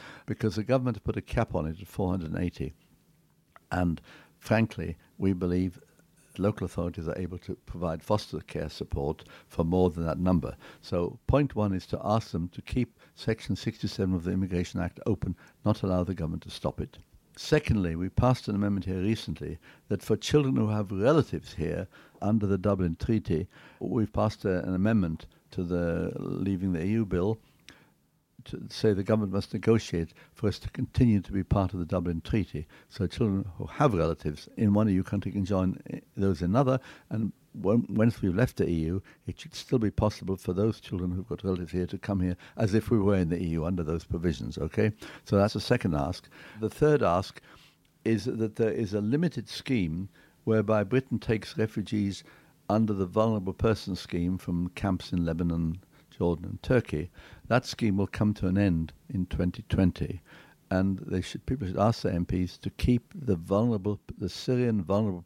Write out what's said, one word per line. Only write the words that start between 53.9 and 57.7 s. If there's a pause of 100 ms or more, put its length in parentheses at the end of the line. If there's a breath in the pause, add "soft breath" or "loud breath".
scheme
from
camps
in
Lebanon, (320 soft breath)
Jordan
and
Turkey. (380 loud breath)
That
scheme